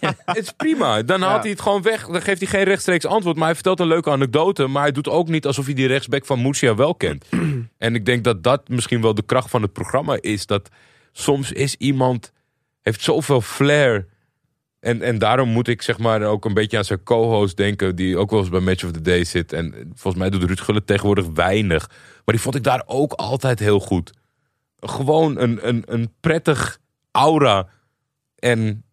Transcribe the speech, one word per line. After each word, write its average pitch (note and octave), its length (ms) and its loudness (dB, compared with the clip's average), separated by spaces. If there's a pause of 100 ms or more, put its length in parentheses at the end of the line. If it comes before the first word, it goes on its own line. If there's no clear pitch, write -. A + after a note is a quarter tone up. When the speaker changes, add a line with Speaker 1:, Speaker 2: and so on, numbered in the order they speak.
Speaker 1:
<laughs> - 240 -4
Speaker 2:
Het F3+ 120 -2
is A3 200 -6
prima. F#3+ 460 0
Dan F3+ 200 0
haalt F#3+ 140 2
Speaker 3:
Ja. A3+ 40 0
Speaker 2:
hij A3 100 -4
het G3 100 -8
gewoon G3+ 220 0
weg. A3 240 -2
Dan E3+ 160 -4
geeft G3 180 -2
hij F#3+ 80 -4
geen G3 160 2
rechtstreeks F#3 420 0
antwoord. F3 300 0
Maar D#3+ 80 0
hij D#3+ 100 2
vertelt F#3 260 0
een F3 60 2
leuke D#3+ 240 2
anekdote. C#3+ 560 2
Maar C#3 160 -2
hij D3 100 2
doet C#3+ 160 -4
ook D#3+ 200 0
niet D#3 180 -2
alsof C#3 180 -2
hij C#3 100 -4
die C3 120 0
rechtsback C3+ 400 -2
van B2 160 0
Murcia C3 320 2
wel C3+ 200 2
kent. D2+ 360 -6
Speaker 1:
<clears throat> F3 60 -2 (420)
Speaker 2:
En A#2 160 -2
ik A2+ 120 -2
denk B2 180 2
dat G#2+ 180 0
dat B2+ 260 0
misschien A#2+ 340 -2
wel A2 120 4
de G#2 80 -2
kracht - 280 -2
van A2 120 0
het G2+ 100 -2
programma C3+ 480 -4
is. G#2 260 -6
Dat G2+ 220 -4 (440)
soms C#3 400 -2
is C#3 220 -4
iemand, B2+ 580 -2 (500)
heeft G#2+ 200 -2
zoveel C#3+ 380 2
flair. C3+ 680 2 (720)
En, A#2 220 -2
en A#2 160 0
daarom A#2+ 300 2
moet A#2 200 2
ik, A#2 140 -2
zeg A#2 160 -2
maar, A2 240 2
ook G#2+ 220 0
een G#2+ 100 0
beetje G#2+ 220 0
aan G#2 80 0
zijn G2 180 -4
co-host A2+ 540 2
denken, G2 400 0
die F#2 200 0
ook G2+ 140 0
wel A2 100 2
eens F#2 80 0
bij F#2 120 0
Match F#2 240 0
of F2 60 -6
the E2 100 -8
Day F2 240 2
zit. F2 280 -4
En D2+ 420 -8
volgens F#2 280 -4
mij F#2+ 80 0
doet F#2+ 120 0
Ruud F2+ 180 -2
Gullit G#2 260 -2
tegenwoordig G2 480 2
weinig. F2 540 0 (360)
Maar A#2 100 0
die A2 60 0
vond C3+ 140 -4
ik C#3 100 -2
daar C3+ 220 0
ook C3+ 260 -2
altijd B2+ 460 -2
heel G#2 220 4
goed. F2+ 320 -2 (680)
Gewoon D3 580 0
een, A#2 300 0
een, A#2 180 0
een A#2 340 -4
prettig D#3+ 580 0 (320)
aura C3+ 580 4 (720)
en A2 440 0 (100)